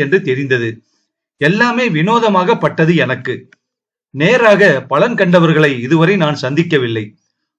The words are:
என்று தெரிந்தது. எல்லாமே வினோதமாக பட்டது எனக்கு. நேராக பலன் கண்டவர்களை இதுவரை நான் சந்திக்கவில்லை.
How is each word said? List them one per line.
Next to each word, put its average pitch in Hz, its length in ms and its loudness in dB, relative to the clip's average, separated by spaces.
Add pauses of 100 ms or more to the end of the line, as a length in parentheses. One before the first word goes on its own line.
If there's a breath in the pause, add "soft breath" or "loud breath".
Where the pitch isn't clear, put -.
என்று 143 240 0
தெரிந்தது. 127 540 -4 (540)
எல்லாமே 233 520 0
வினோதமாக 202 680 0
பட்டது 165 400 0
எனக்கு. 123 520 -4 (720)
நேராக 196 680 2
பலன் 196 220 0
கண்டவர்களை 160 720 2
இதுவரை 165 300 2
நான் 151 300 -2
சந்திக்கவில்லை. 131 600 -2 (520)